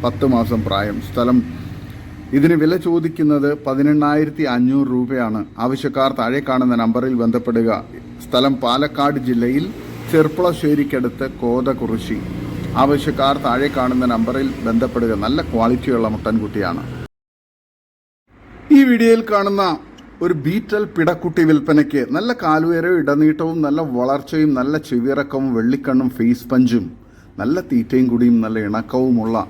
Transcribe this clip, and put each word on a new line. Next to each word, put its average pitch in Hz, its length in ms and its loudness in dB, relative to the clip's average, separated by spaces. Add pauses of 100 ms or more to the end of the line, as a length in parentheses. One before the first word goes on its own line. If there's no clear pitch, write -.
പത്ത് 123 300 -2
മാസം 113 340 0
പ്രായം. 98 420 -4
സ്ഥലം, 123 280 2 (1000)
ഇതിന് 160 240 4
വില 156 140 2 (120)
ചോദിക്കുന്നത് 156 640 0 (160)
പതിനെണ്ണായിരത്തി 147 760 2 (120)
അഞ്ഞൂറ് 131 400 2
രൂപയാണ്. 120 500 -2 (200)
ആവശ്യക്കാർ 135 540 0
താഴെ 123 300 0
കാണുന്ന 127 340 2
നമ്പറിൽ 120 300 0
ബന്ധപ്പെടുക. 117 720 0 (400)
സ്ഥലം 135 280 0 (100)
പാലക്കാട് 143 560 0 (100)
ജില്ലയിൽ 127 360 0 (460)
ചെർപ്പളശ്ശേരിക്കടുത്ത് 147 1120 0 (160)
കോതകുറിശി. 120 800 -2 (640)
ആവശ്യക്കാർ 139 540 0 (100)
താഴെ 131 200 0 (100)
കാണുന്ന 127 360 0
നമ്പറിൽ 123 400 -2 (140)
ബന്ധപ്പെടുക. 117 460 0 (120)
നല്ല 143 160 -2 (100)
ക്വാളിറ്റിയുള്ള 117 560 0
മുട്ടൻകുട്ടിയാണ്. 104 760 -4 (1900)
ഈ - 20 12 (100)
വീഡിയോയിൽ 226 420 6
കാണുന്ന 202 320 2 (600)
ഒരു 175 80 2 (120)
ബീറ്റൽ 208 380 -2 (120)
പിടക്കുട്ടി 170 540 2
വിൽപ്പനയ്ക്ക്. 147 520 4 (140)
നല്ല 226 180 0 (100)
കാലുയരവും 165 560 2
ഇടനീട്ടവും 156 680 2
നല്ല 143 160 0 (160)
വളർച്ചയും 139 600 0
നല്ല 143 180 0 (120)
ചെവിയിറക്കവും 135 580 -2 (100)
വെള്ളിക്കണ്ണും 127 600 0
ഫേസ് 120 340 0
പഞ്ചും 120 340 4 (540)
നല്ല 143 220 -2 (100)
തീറ്റയും 127 400 2
കുടിയും 120 340 4
നല്ല 110 220 -4
ഇണക്കവുമുള്ള 113 680 0 (120)